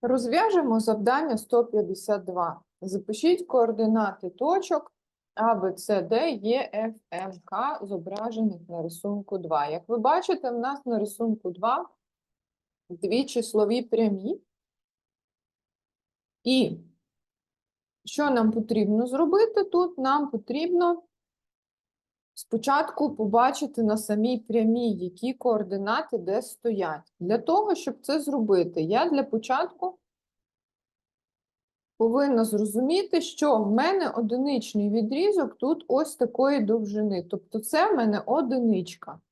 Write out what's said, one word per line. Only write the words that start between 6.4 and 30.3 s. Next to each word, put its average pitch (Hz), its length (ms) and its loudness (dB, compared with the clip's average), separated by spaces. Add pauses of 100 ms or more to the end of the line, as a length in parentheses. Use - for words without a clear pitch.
Е, 240 260 0 (140)
Ф, 226 120 -6 (160)
М, 180 340 -10
К, 262 360 -4
зображених 196 880 -4
на 170 120 -8
рисунку 196 560 -6
два. 156 300 -2
Як 160 220 -8
ви 233 80 0
бачите, 349 540 0
в 240 80 -4
нас 233 260 -6
на 233 140 0
рисунку 214 520 -4
два 233 380 -2 (1000)
дві 202 360 -2
числові 226 560 0
прямі. 220 600 -2 (2000)
І 254 340 2 (1300)
що 294 240 -2
нам 226 220 4
потрібно 220 560 0
зробити 370 560 2
тут? 359 340 0
Нам 277 340 0
потрібно 339 720 0 (1300)
спочатку 285 840 -2
побачити 233 680 0
на 214 140 2
самій 214 420 0
прямій, 226 540 0
які 180 400 -6
координати 214 840 -2
де 190 240 -2
стоять. 185 760 -6
Для 190 180 0
того, 370 380 2
щоб - 260 -8
це 302 200 -2
зробити, 202 600 2
я 220 280 2
для 277 140 2
початку 294 760 -4 (2000)